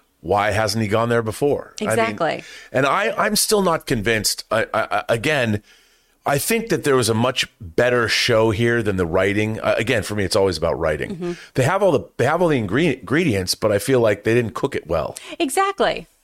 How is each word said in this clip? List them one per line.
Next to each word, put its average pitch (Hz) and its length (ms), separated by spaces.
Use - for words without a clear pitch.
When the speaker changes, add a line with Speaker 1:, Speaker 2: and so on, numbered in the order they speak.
Speaker 1:
why 101 300
hasn't 110 320
he 107 40
gone 110 220
there 117 140
before? 123 580
I - 20
mean, 208 60
Speaker 2:
Exactly. 214 540
Speaker 1:
and 131 140
I, 185 320
I'm 208 180
still 208 280
not 165 240
convinced. 110 640
I, 110 200
I, 104 200
I, 98 180
again, 117 540
I 143 100
think 226 320
that 139 140
there 139 120
was 120 140
a 110 60
much 123 320
better 120 480
show 113 440
here 117 320
than 98 140
the 90 100
writing. 101 520
Uh, 107 200
again, 117 240
for - 100
me, 104 100
it's 90 120
always 98 240
about 78 180
writing. 78 380
Speaker 2:
Mm-hmm. 175 160
Speaker 1:
They 131 80
have 185 180
all 190 100
the, - 160
they 120 80
have 156 140
all 175 100
the 135 120
ingre-, 123 380
ingredients, 107 560
but 107 160
I 101 80
feel 131 200
like 107 240
they 113 120
didn't 120 180
cook - 220
it - 100
well. 78 300
Speaker 2:
Exactly. 339 680